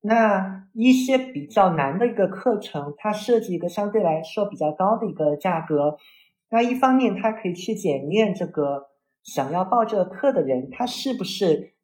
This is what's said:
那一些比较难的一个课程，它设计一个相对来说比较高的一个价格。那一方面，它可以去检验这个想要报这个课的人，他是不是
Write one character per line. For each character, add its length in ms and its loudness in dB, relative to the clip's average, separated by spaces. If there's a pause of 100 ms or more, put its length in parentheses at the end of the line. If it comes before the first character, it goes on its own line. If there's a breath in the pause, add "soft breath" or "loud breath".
那 720 2
一 180 4
些 260 4
比 300 -4
较 240 4
难 260 0
的 80 2
一 80 0
个 140 2
课 300 -2
程， 400 -8
它 140 -4
设 280 2
计 140 -4
一 60 -4
个 80 -4
相 240 -4
对 120 2
来 180 2
说 240 -4
比 100 -10
较 160 -2
高 260 0
的 100 -6
一 60 -6
个 220 0
价 260 -2
格。 360 0 (540 loud breath)
那 100 2
一 140 0
方 180 4
面， 220 2
它 160 -2
可 180 -6
以 60 -4
去 180 -6
检 380 -2
验 220 2
这 120 -4
个 440 -4 (340)
想 280 -4
要 140 -2
报 180 2
这 140 -2
个 80 2
课 260 0
的 120 0
人， 260 -2
他 160 -6
是 260 -6
不 120 -4
是 500 0 (100)